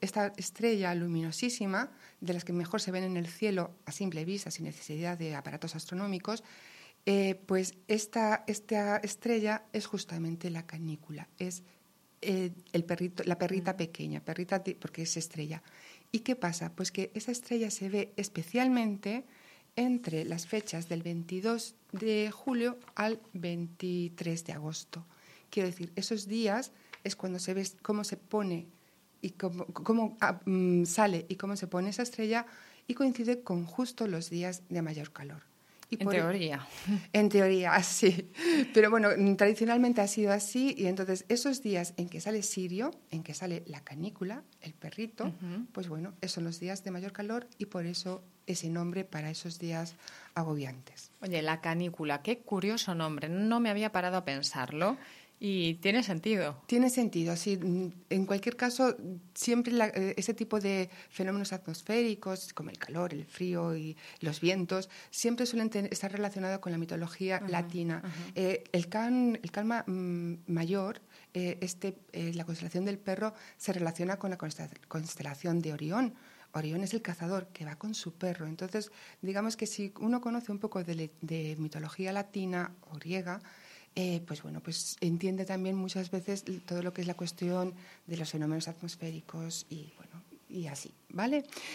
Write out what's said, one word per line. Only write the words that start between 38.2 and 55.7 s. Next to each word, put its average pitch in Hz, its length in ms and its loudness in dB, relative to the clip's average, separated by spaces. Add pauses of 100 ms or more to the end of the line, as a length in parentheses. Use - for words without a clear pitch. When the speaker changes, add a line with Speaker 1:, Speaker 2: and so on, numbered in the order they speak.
Speaker 1:
Pero 214 160 12
bueno, 214 260 8
mm, 196 200 8
tradicionalmente 233 640 6
ha 202 80 4
sido 208 240 4
así, 247 440 2
y 196 100 2
entonces 185 420 2
esos 247 340 2
días 175 360 0
en 175 100 0
que 170 120 -8
sale 214 220 0
Sirio, 190 480 -2 (200)
en 165 120 -4
que 156 120 -10
sale 175 320 -4
la 139 180 -12
canícula, 196 580 -6 (180)
el 156 140 -14
perrito, 220 520 -8
Speaker 2:
Ujú. 180 460 -6
Speaker 1:
pues 185 160 -6
bueno, 165 320 -6
esos 185 160 -4
son 170 80 -2
los 165 160 -4
días 190 240 -6
de 190 60 -6
mayor 185 220 -6
calor 220 360 -6 (100)
y 208 80 -6
por 175 200 -4
eso 180 360 -4 (240)
ese 170 240 -2
nombre 175 340 -2
para 156 260 -6
esos 165 280 -8
días 170 360 -4 (400)
agobiantes. 143 760 -4 (120)
Speaker 2:
Oye, 175 200 0
la 160 180 2
canícula, 165 600 0
qué 233 180 -2
curioso 202 540 0
nombre, 156 340 -2
no 214 320 4
me 226 100 4
había 214 220 0
parado 180 260 2
a 175 60 -2
pensarlo. 143 720 0 (440)
Y 180 340 2